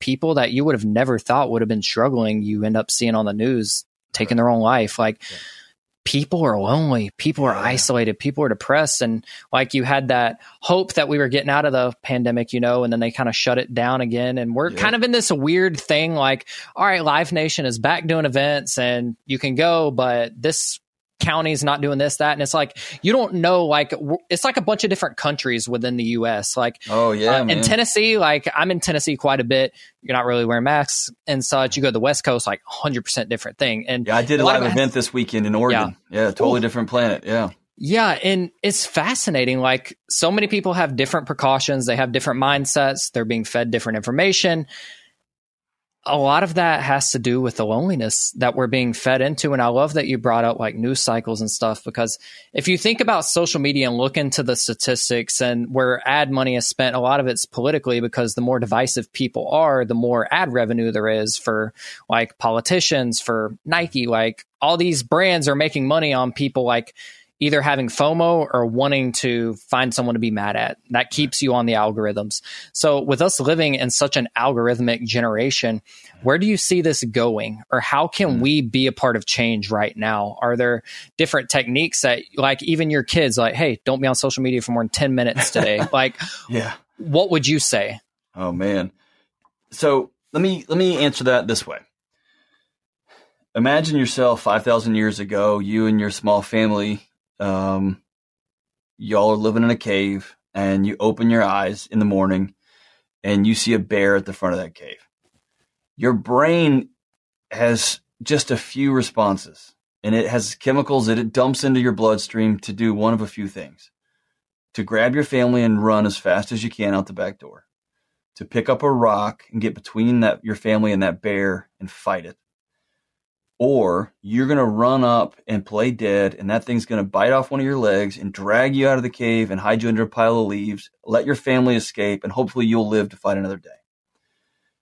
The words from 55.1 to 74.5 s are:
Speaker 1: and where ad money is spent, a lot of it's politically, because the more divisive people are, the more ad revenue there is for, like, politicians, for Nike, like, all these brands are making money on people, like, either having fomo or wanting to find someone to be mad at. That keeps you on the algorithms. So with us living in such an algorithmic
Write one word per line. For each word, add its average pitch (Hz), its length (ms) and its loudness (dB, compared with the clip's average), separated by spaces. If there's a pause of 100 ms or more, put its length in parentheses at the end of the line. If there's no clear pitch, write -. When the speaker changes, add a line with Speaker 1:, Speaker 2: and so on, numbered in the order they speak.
Speaker 1:
and 120 280 -2
where 127 380 0
ad 139 220 2
money 131 260 0
is 117 100 -2
spent, 127 300 -2
a 123 40 -2
lot 131 200 2
of 131 60 0
it's 120 180 -2
politically, 127 560 -2
because 117 340 -2
the - 60 -4
more 123 180 0
divisive 117 540 -2
people - 380 -4
are, 143 340 4
the 117 100 -2
more 120 380 0
ad 165 220 0
revenue 117 360 0
there 107 180 -2
is 107 280 0
for, 110 380 -4 (340)
like, 113 300 -2
politicians, 123 840 0
for 110 340 -4 (120)
Nike, 160 400 -2
like, 113 400 0 (160)
all 165 160 2
these 165 240 0
brands 165 460 2
are 143 60 4
making 147 320 0
money 151 280 2
on 127 180 0
people, 135 320 -2
like, 120 300 0 (480)
either 147 200 2
having 135 260 0
fomo 165 640 2
or 120 140 2
wanting 131 460 0
to 117 420 -2
find 127 400 -2
someone 120 200 0
to 117 40 0
be 113 120 0
mad 104 260 -2
at. 117 200 -4 (140)
That 123 180 0
keeps 147 320 -2
you 131 140 2
on 120 100 2
the 117 80 0
algorithms. 107 720 -2 (320)
So 147 260 2
with 139 220 0
us 185 180 2
living 151 360 2
in 127 120 -2
such 139 300 0
an 120 180 -2
algorithmic 120 720 0